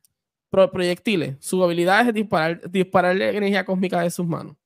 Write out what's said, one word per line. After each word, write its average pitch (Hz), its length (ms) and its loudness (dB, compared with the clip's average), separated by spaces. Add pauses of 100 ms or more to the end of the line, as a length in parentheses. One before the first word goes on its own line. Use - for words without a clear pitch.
(500)
pro-, 190 220 4
proyectiles. 175 680 -2
Su 185 220 -2
habilidad 180 460 2
es 220 60 0
disparar, 170 460 -2 (100)
dispararle 185 680 0
energía 196 280 0
cósmica 185 360 -2
de 175 100 -2
sus 175 160 -6
manos. 139 400 -8